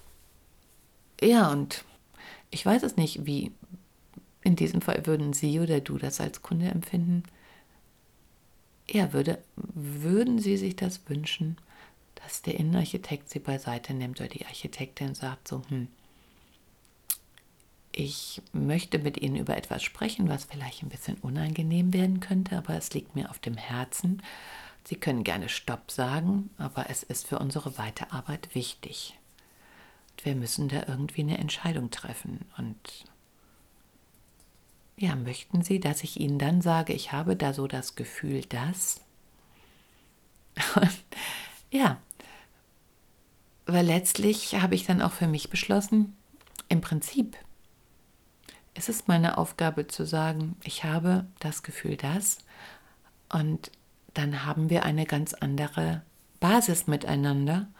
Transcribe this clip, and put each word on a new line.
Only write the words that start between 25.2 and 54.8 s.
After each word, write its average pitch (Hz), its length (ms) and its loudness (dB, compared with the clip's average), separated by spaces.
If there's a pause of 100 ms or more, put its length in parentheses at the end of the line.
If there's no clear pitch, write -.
gerne 90 260 -2
Stopp - 420 -6
sagen, 170 640 0
aber 135 320 -6
es - 140 -6
ist - 240 -8
für - 120 -2
unsere 139 380 -4
Weiterarbeit - 800 -8
wichtig. - 640 -8 (920)
Und - 140 -16
wir 139 100 0
müssen 131 340 -2
da 139 180 -2
irgendwie 139 340 -4
eine 151 160 0
Entscheidung 151 540 -2
treffen. - 540 -10 (120)
Und 117 200 -8 (2250)
ja, 180 180 2
möchten 127 480 0
Sie, 190 160 2
dass 147 240 0
ich - 160 -8
Ihnen 143 200 2
dann 160 220 6
sage, 165 320 4
ich - 180 -6
habe 160 240 0
da 143 180 0
so 139 140 -2
das 131 280 -6
Gefühl, 135 500 -4
dass?" 143 560 -2 (1500)
<laughs> - 340 4 (800)
Ja, 247 260 4 (1700)
weil 175 200 6
letztlich 202 720 4
habe 185 200 4
ich 185 100 0
dann 180 160 4
auch - 120 2
für 170 140 0
mich 151 220 0
beschlossen, 202 680 4 (500)
im 170 140 4
Prinzip - 560 0 (1400)
ist - 160 -4
es 220 180 -2
meine 170 300 6
Aufgabe 160 500 0
zu - 180 -4
sagen, 160 580 0
ich - 200 -8
habe 175 420 4 (140)
das - 240 -4
Gefühl, 156 320 -4
dass, 151 440 0 (920)
und 156 400 0 (420)
dann 143 320 0
haben 156 240 2
wir 170 140 6